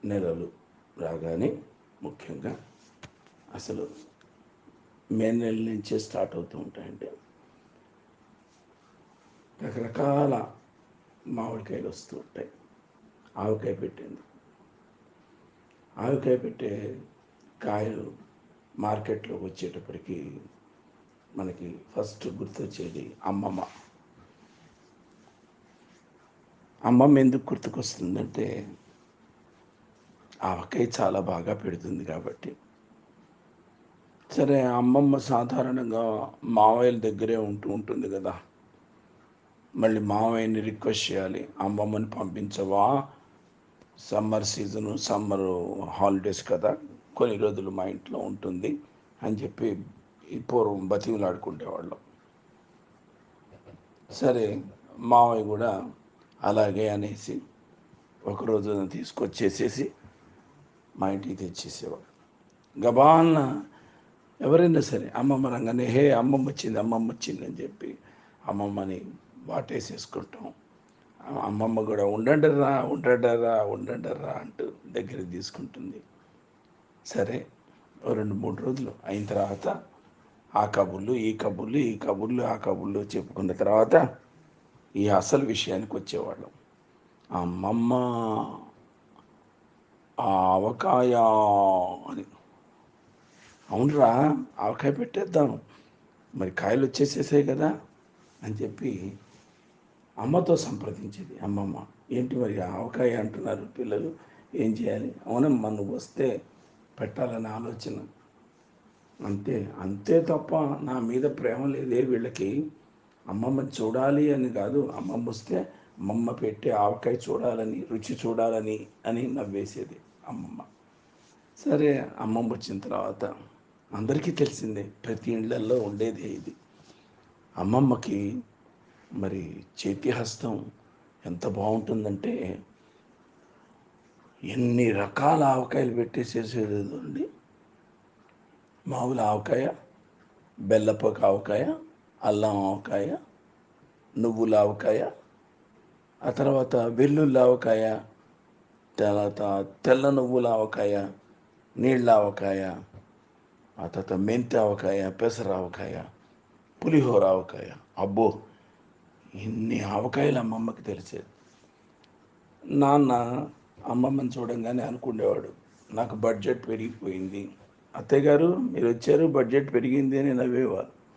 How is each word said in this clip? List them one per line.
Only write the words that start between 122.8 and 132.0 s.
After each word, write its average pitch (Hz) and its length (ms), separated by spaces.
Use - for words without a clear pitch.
అందరికీ 135 400
తెలిసిందే, 107 640
ప్రతి 113 280
ఇళ్ళల్లో 113 460
ఉండేదే 101 440
ఇది. - 320
అమ్మమ్మకి 117 840
మరి 95 520
చేతి 101 240
హస్తం 113 600
ఎంత 87 200
బాగుంటుందంటే, 104 1160